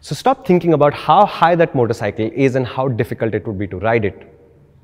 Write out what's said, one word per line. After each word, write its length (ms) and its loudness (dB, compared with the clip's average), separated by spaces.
So 120 -10
stop 320 -2
thinking 280 2
about 200 4
how 320 4
high 300 2
that 180 2
motorcycle 600 -2
is 220 2
and 100 0
how 240 -4
difficult 440 -4
it 140 -4
would 100 -6
be 100 -6
to 100 -10
ride 280 0
it. 300 -8